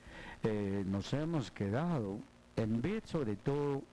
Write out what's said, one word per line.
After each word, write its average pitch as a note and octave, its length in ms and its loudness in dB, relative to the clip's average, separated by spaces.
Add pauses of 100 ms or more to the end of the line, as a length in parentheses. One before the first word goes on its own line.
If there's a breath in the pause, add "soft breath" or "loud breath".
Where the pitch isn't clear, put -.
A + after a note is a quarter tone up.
(420 loud breath)
eh, G2+ 440 2
nos G2 260 0
hemos D3+ 380 0
quedado A2 680 0 (380)
en A2+ 240 2
ver G3+ 260 0
sobre A#2+ 300 0
todo C#3+ 460 0 (100)